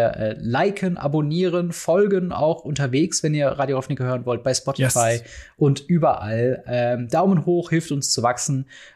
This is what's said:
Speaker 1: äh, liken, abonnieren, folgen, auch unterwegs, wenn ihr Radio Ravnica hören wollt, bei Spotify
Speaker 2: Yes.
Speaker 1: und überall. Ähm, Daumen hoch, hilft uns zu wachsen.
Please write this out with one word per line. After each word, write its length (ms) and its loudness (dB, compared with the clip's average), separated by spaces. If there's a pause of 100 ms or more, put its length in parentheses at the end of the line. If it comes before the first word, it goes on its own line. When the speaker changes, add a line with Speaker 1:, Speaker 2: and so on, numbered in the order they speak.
(160)
Speaker 1:
äh, 240 -4
liken, 580 0
abonnieren, 760 0
folgen, 580 0
auch 320 0
unterwegs, 580 0
wenn 140 0
ihr 140 2
Radio 280 0
Ravnica 280 -4
hören 200 -4
wollt, 180 -2
bei 100 0
Spotify 580 2
Speaker 2:
Yes. 120 -2 (340)
Speaker 1:
und 320 4
überall. 760 0
Ähm, 440 -2
Daumen 360 2
hoch, 240 0
hilft 220 0
uns 200 -2
zu 120 -2
wachsen. 420 0 (300)